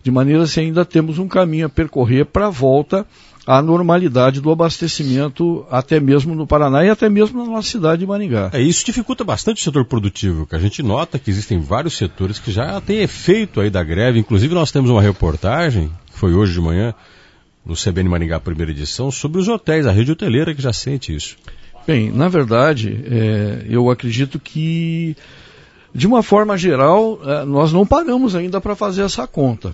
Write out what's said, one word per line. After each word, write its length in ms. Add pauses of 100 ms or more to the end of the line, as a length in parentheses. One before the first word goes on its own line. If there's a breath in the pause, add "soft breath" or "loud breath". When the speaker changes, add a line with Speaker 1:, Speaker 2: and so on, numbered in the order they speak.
Speaker 1:
De 80
maneira 360
que 140
ainda 260
temos 340
um 80
caminho 380
a 40
percorrer 560
pra 240
volta 560 (400 soft breath)
à 160
normalidade 800
do 120
abastecimento, 1200
até 300
mesmo 340
no 140
Paraná 380
e 40
até 200
mesmo 340
na 80
nossa 160
cidade 320
de 60
Maringá. 480
Speaker 2:
É, 80
isso 240
dificulta 380
bastante 360
o 40
setor 200
produtivo, 640
que 80
a 40
gente 220
nota 380
que 100
existem 300
vários 380
setores 420
que 140
já 260
têm 200
efeito 600
aí 100
da 140
greve. 360
Inclusive, 360
nós 160
temos 180
uma 120
reportagem, 880 (200)
que 80
foi 160
hoje 200
de 80
manhã, 320 (720 soft breath)
no 100
C 160
B 80
N 100
Maringá, 300
primeira 320
edição, 400
sobre 280
os 100
hotéis, 360
a 60
rede 220
hoteleira 420
que 60
já 100
sente 420
isso. 220 (520 soft breath)
Speaker 1:
Bem, 240
na 160
verdade, 800
é, 640
eu 200
acredito 520
que, 760 (800 loud breath)
de 100
uma 160
forma 360
geral, 680
é, 220
nós 260
não 140
paramos 500
ainda 240
pra 160
fazer 280
essa 220
conta. 480